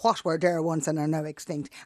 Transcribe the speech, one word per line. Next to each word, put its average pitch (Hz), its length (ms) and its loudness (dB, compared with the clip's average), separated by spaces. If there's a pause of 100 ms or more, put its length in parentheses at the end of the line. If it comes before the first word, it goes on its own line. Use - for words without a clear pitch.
what 226 220 2
were 165 140 2
there 170 240 2
once 160 260 0
and 156 120 0
are 151 80 -2
now 156 160 0
extinct. 151 480 -8 (140)